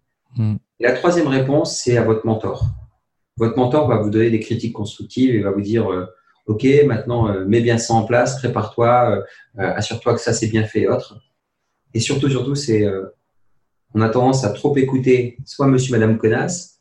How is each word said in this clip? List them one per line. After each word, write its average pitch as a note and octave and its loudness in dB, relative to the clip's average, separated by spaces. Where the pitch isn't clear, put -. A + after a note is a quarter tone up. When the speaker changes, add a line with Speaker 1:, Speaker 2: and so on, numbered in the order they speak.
Speaker 1:
Hmm. G#2+ 0
Speaker 2:
Et A2+ -4
la B2 2
troisième E3+ 0
réponse, C3+ 0
c'est A#2+ 0
à G#2+ 2
votre A2 0
mentor. G2 -2
Votre A2+ 0
mentor C3 2
va A2 2
vous G#2 -2
donner A2+ 2
des A2 2
critiques A2 -6
constructives A#2 -2
et G2+ 2
va G2 -2
vous G2+ -2
dire, G#2 0
euh, F#2 -6
ok, G#2+ -2
maintenant, A#2 -2
euh, G2 -2
mets A#2 4
bien A#2 2
ça A#2 -2
en A2 4
place, B2 0
prépare-toi, A#2 0
euh, G2 -2
euh, F2+ -2
assure-toi A2+ -2
que - -4
ça, A2+ -2
c'est A2 -2
bien A2 0
fait G#2+ -2
et F#2+ 2
autres. - -6
Et A#2 -2
surtout, C3+ 0
surtout, C3 -2
c'est, A2 0
euh, F#2+ -2
on G#2+ 2
a A2+ 2
tendance B2+ 2
à G2+ -2
trop C#3 -2
écouter B2+ 0
soit - -4
monsieur, B2+ 2
madame A2 2
connasse, - -2